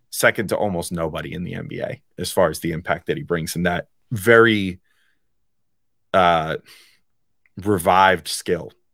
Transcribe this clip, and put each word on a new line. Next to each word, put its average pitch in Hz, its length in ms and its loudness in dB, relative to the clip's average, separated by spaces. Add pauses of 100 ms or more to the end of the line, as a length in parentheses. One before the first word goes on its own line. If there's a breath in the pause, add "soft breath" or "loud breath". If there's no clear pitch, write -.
(100)
second 113 380 0
to - 80 -2
almost 92 360 -4
nobody 80 400 -6
in 78 100 -8
the 87 120 -10
N 85 140 -10
B 87 120 -12
A - 220 -8 (160)
as 90 120 -8
far 85 200 2
as 78 100 -10
the 82 120 -4
impact 80 340 -4
that 78 100 -2
he 73 60 -8
brings 80 340 -6
in 85 60 -2
that 87 260 -2 (220)
very, 110 720 4 (1300)
uh, 82 440 2 (1080 soft breath)
revived 95 640 4
skill 80 440 -4 (220)